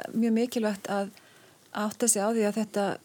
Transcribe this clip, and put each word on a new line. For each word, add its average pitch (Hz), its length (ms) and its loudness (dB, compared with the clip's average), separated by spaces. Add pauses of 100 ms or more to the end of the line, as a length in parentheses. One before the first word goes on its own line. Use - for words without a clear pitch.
(140)
mjög 226 200 2
mikilvægt 220 540 0
að 202 220 -2 (640)
átta 214 340 0
sig 214 160 2
á 208 80 2
því 226 160 2
að 208 80 -2
þetta 208 300 -2 (200)